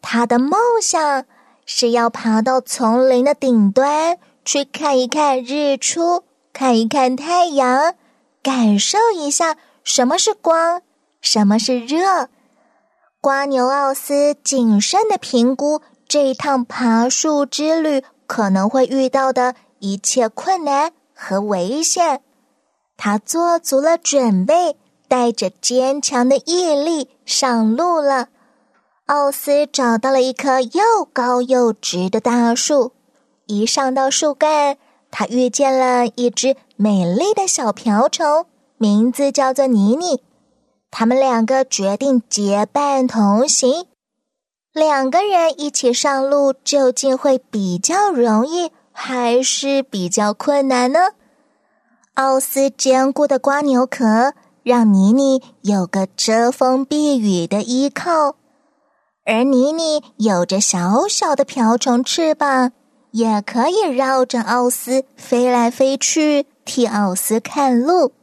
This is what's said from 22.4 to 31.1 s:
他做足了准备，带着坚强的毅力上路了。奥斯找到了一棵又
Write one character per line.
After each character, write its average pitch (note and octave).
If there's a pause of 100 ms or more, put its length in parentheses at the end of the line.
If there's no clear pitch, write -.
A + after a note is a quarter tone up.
他 G#3
做 E4+
足 C4+
了 E4
准 A#3
备， E4 (320)
带 A#3+
着 G3
坚 C4
强 B3+
的 C4+
毅 E4+
力 D4 (160)
上 A3+
路 E4
了。 C#4 (800)
奥 C#4+
斯 C#4+
找 A#3+
到 C4
了 C4
一 B3+
棵 C4
又 G4